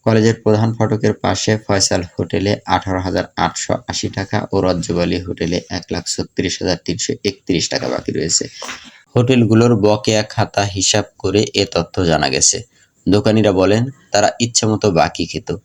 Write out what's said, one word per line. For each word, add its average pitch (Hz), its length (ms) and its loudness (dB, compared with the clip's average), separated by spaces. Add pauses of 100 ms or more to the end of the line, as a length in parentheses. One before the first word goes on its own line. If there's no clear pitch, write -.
কলেজের 113 400 4
প্রধান 110 340 2
ফটকের 107 400 0
পাশে 95 440 -2
ফয়সাল 95 520 0
হোটেলে 95 420 -2 (140)
আঠারো 92 340 -2
হাজার 90 240 -2 (120)
আটশো - 360 -2 (160)
আশি - 200 -4
টাকা 101 300 -4 (120)
ও 98 100 -2
রজ্জবালি 87 600 0
হোটেলে 85 380 -4 (120)
এক 90 200 -6
লাখ 87 180 -6
ছত্রিশ - 500 -4
হাজার 90 240 -2
তিনশো - 300 -6 (120)
একত্রিশ - 440 -2
টাকা - 200 -4
বাকি 65 240 -6
রয়েছে। 80 320 -2 (680)
হোটেলগুলোর 120 680 4
বকেয়া 107 420 2
খাতা 101 460 -2
হিসাব 95 360 0 (140)
করে 98 220 0 (140)
এ 101 160 2
তথ্য 85 240 -2 (120)
জানা 78 220 2
গেছে। 67 300 0 (480)
দোকানিরা 104 460 4
বলেন, 95 300 4 (280)
তারা 104 180 2 (120)
ইচ্ছামতো 110 500 0
বাকি 82 360 0
খেত - 220 -10 (160)